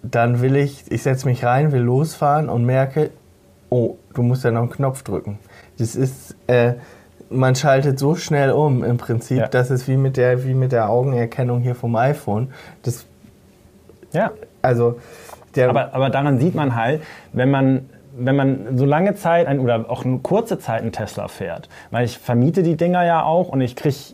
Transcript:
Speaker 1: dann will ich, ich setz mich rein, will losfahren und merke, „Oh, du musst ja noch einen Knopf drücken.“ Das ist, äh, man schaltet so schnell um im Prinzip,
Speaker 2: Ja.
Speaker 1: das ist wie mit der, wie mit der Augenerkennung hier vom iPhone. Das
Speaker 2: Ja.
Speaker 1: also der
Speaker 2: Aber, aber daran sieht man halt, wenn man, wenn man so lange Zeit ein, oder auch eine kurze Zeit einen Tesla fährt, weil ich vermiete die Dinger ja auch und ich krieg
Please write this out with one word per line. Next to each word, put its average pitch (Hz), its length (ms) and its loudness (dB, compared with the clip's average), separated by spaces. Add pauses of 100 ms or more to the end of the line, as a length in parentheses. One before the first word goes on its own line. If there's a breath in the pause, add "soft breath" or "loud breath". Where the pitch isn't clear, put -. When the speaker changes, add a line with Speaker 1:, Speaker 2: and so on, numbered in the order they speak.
Speaker 1:
dann 120 360 2
will 131 140 2
ich, 143 340 0
ich 117 140 -4
setz 131 220 0
mich 123 200 0
rein, 139 280 2
will 127 80 2
losfahren 147 680 0
und 117 160 0
merke, 135 460 0 (600)
„Oh, 123 260 0 (180)
du 120 80 -2
musst 127 220 0
ja 120 80 2
noch 117 80 0
einen 120 100 -2
Knopf 131 320 -4
drücken.“ 104 380 -8 (380 loud breath)
Das 113 180 -4
ist, - 400 -4 (100)
äh, 120 280 2 (540 loud breath)
man 131 280 2
schaltet 135 420 2
so 143 160 2
schnell 147 380 0
um 139 320 2
im 120 140 0
Prinzip, 120 400 -2
Speaker 2:
Ja. 113 100 0
Speaker 1:
das 127 240 0
ist 127 160 -2
wie 131 80 2
mit 135 200 0
der, 123 280 2
wie 131 100 -2
mit 131 160 2
der 113 200 2
Augenerkennung 123 680 0
hier 123 140 -2
vom 120 220 -4
iPhone. 127 560 0 (320 loud breath)
Das 123 200 -6 (1080)
Speaker 2:
Ja. 190 180 0 (320)
Speaker 1:
also 120 380 2 (560 loud breath)
der 127 140 4
Speaker 2:
Aber, 135 220 0
aber 135 180 0
daran 135 280 0
sieht 156 160 2
man 135 220 0
halt, 135 260 -2 (300 loud breath)
wenn 127 180 2
man, 135 400 2 (300)
wenn 131 140 0
man 135 420 0
so 131 80 2
lange 170 300 2
Zeit 170 320 2
ein, 139 140 0
oder 117 280 0
auch - 160 -8
eine 127 140 -2
kurze 196 400 -2
Zeit 113 240 -4
einen 113 80 -4
Tesla 101 380 -8
fährt, 85 400 -10 (220 loud breath)
weil 120 140 0
ich 110 140 -6
vermiete 139 460 2
die 165 120 0
Dinger 175 280 0
ja 170 180 2
auch 170 260 0
und 135 120 -2
ich 127 160 -4
krieg 139 180 -2 (200)